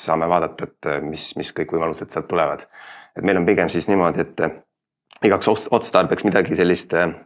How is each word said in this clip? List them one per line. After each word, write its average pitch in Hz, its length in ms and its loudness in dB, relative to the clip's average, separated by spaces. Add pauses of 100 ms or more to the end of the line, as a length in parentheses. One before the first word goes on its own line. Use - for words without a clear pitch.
saame 82 240 0
vaadata, 85 360 0
et, - 220 -12
äh, 73 140 -2
mis, 76 340 -6
mis 76 180 -6
kõik 80 200 -4
võimalused 82 360 -4
sealt 82 200 -6
tulevad. 73 360 0 (500)
Et - 100 -8
meil 95 120 4
on 87 100 2
pigem 92 220 4
siis 85 200 -2
niimoodi, 87 320 2
et, - 200 -6
äh, 80 100 0 (720)
igaks 101 260 4
ots-, 107 220 0
otstarbeks 92 540 2
midagi 95 300 2
sellist, 87 400 2
äh, 85 180 0 (140)